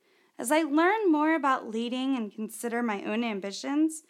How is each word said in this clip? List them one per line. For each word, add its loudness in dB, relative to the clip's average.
As -2
I 4
learn 4
more 4
about 0
leading -2
and -4
consider -6
my -2
own -2
ambitions, -2